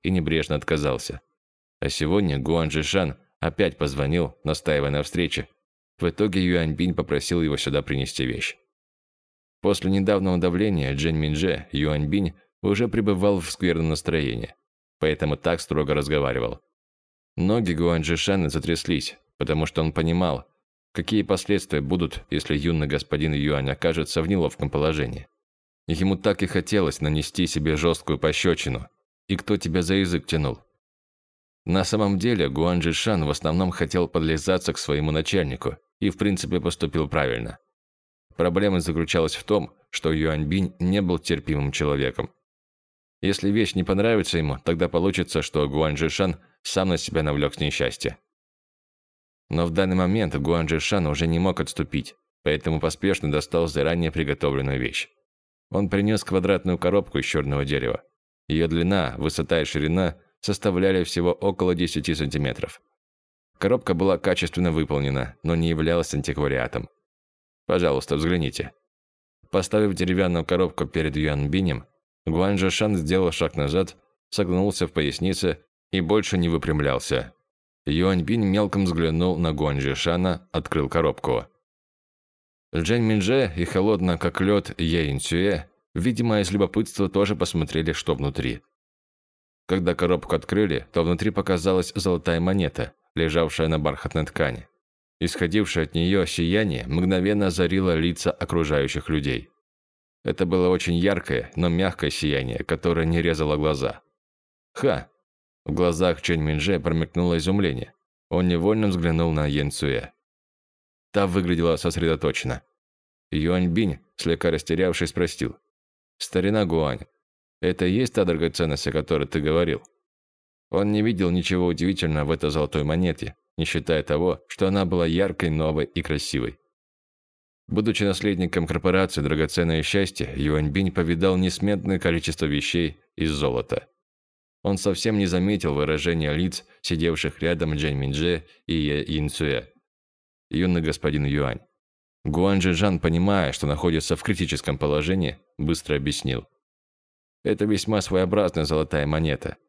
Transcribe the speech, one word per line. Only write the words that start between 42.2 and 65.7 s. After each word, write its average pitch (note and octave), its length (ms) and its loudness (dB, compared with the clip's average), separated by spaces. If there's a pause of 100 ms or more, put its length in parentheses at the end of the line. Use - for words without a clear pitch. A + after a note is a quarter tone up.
Если F#2+ 280 0
вещь G#2 240 2
не F#2 100 0
понравится G2 540 2
ему, D2 260 -2
тогда E2+ 240 0
получится, E2+ 540 0
что D2 260 -2
Гуан D2+ 280 0
Джишан D#2+ 420 0 (240)
сам F#2+ 280 -2
на E2+ 80 2
себя - 260 -2
навлек D2 360 -2
несчастье. - 580 -2 (1300)
Но E2+ 160 0
в E2+ 60 -2
данный F#2 240 2
момент F#2 400 2
Гуан D#2 320 0
Джишан D#2+ 400 0
уже D2+ 200 0
не E2 120 2
мог F2+ 200 0
отступить, - 560 -6 (280)
поэтому D2+ 360 0
поспешно D#2+ 520 0
достал E2 360 0
заранее D#2 440 0
приготовленную C#2 680 -2
вещь. - 300 -6 (640)
Он G2 140 0
принес G2+ 380 0
квадратную F#2 520 2
коробку F2+ 420 0
из C2 60 -2
черного C#2+ 380 0
дерева. C2 400 -2 (460)
Ее D#2+ 180 2
длина, E2 500 0
высота D#2 440 0
и - 20 -2
ширина D#2 540 0 (240)
составляли F#2+ 640 2
всего F2 260 0
около F#2 440 0
десяти E2 380 -2
сантиметров. C#2+ 680 -4 (760)
Коробка G2+ 360 0
была F2+ 240 4
качественно F2 560 0
выполнена, C#2 680 -2
но E2 120 0
не E2 140 2
являлась D#2+ 440 0